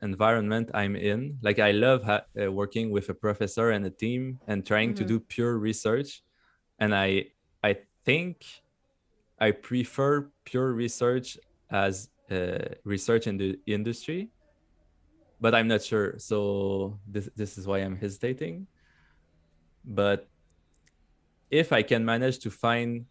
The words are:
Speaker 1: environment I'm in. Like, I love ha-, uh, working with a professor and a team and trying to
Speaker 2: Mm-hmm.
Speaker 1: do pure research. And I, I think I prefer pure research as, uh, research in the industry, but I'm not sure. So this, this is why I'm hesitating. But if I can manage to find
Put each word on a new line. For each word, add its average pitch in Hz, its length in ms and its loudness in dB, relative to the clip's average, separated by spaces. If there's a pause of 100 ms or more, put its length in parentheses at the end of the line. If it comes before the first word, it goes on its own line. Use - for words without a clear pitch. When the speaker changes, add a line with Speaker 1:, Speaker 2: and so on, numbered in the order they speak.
Speaker 1:
environment 110 720 2
I'm 101 220 0
in. 117 460 -2
Like, 107 180 2
I 104 120 6
love 117 320 4
ha-, 104 220 0 (160)
uh, 98 100 0
working 104 400 -4
with 101 180 -2
a 92 40 -6
professor 107 580 0
and 101 140 0
a 92 40 -4
team 127 580 -6
and 101 180 -2
trying 107 300 2
to 104 80 -2
Speaker 2:
Mm-hmm. 101 100 0
Speaker 1:
do 113 60 2
pure 120 380 -2
research. 110 640 -2 (580)
And 107 140 2
I, 98 320 2 (380)
I 101 140 4 (260)
think 170 400 0 (960)
I 110 120 6
prefer 139 760 0 (140)
pure 127 300 -2
research 120 640 -2 (320)
as, 98 400 0 (200)
uh, 90 540 -4
research 113 440 0
in 101 100 -2
the 95 280 -2
industry, 117 640 -4 (1120)
but 113 160 4
I'm 113 120 4
not 107 160 4
sure. 104 340 0
So 101 880 -2
this, 101 280 -6
this 104 220 -8
is 95 100 -10
why 98 120 0
I'm 95 160 -4
hesitating. 131 720 -8 (1160)
But 101 420 2 (1200)
if 156 200 2
I 113 120 6
can 113 200 2
manage 120 360 0
to 113 100 -8
find 117 600 -2